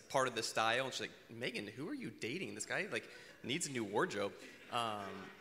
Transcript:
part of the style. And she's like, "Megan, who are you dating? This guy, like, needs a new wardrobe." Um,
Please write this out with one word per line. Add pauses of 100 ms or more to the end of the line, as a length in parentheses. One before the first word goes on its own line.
part
of
the
style.
And
she's
like, (180)
"Megan,
who
are
you
dating?
This
guy,
like, (320)
needs
a
new
wardrobe." (380)
Um, (360)